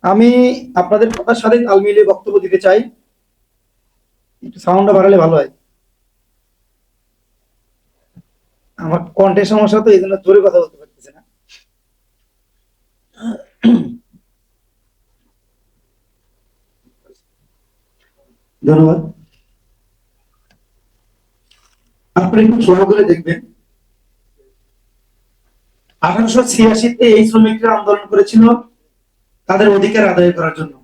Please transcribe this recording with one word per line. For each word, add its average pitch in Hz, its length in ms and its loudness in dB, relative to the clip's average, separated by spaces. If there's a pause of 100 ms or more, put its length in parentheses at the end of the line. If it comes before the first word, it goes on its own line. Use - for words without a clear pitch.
আমি 214 260 2 (500)
আপনাদের 208 360 0
কথার 233 260 -4
সাথে 226 140 0 (100)
তাল 196 140 2
মিলিয়ে 208 300 0
বক্তব্য - 340 -4
দিতে 190 200 -4
চাই। 196 160 2 (1600)
একটু - 220 -20
সাউন্ডটা 196 320 0
বাড়ালে 196 280 4
ভালো 165 120 0
হয়, 139 140 -4 (3250)
আমার 170 220 -4 (180)
কণ্ঠের 196 340 0
সমস্যা 214 280 0
তো, 220 100 -2
এই 190 120 4
জন্য 190 120 -6 (100)
জোরে 196 220 4
কথা 180 140 0
বলতে - 180 -8
পারতেছি - 380 -20
না। - 40 -20 (4000)
ধন্যবাদ। 160 380 0 (3250)
আপনি 185 260 -2
একটু 226 220 2
খেয়াল 185 260 2
করে 208 140 0
দেখবেন, 170 340 -4 (2750)
আঠারোশো 226 400 -2 (100)
ছিয়াশিতে 226 520 0 (120)
এই 220 100 4
শ্রমিকরা 220 480 0
আন্দোলন 202 380 -2
করেছিল 226 320 2 (1040)
তাদের 202 280 2
অধিকার 214 360 0
আদায় 175 200 0
করার 165 260 -6
জন্য। 160 260 -14